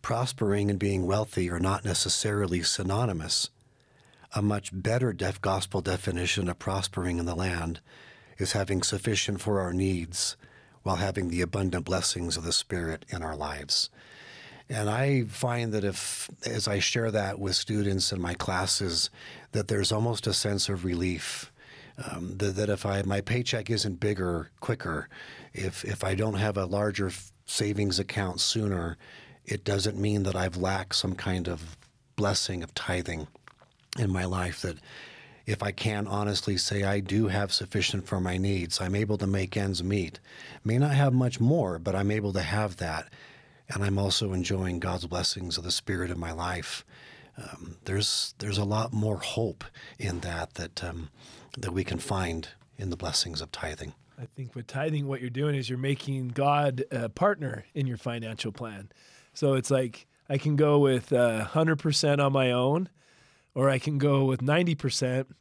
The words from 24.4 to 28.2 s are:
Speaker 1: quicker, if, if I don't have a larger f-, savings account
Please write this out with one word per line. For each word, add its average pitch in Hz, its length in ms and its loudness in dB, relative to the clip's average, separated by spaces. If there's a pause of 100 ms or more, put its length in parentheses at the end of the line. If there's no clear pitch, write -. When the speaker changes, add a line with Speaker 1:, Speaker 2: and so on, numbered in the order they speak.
Speaker 1:
quicker, 85 480 -4 (440)
if, - 300 -4
if 101 200 -4
I 98 120 0
don't 107 200 0
have 101 220 2
a 95 80 0
larger 101 420 0
f-, - 240 -8 (140)
savings 101 540 0
account 95 400 -2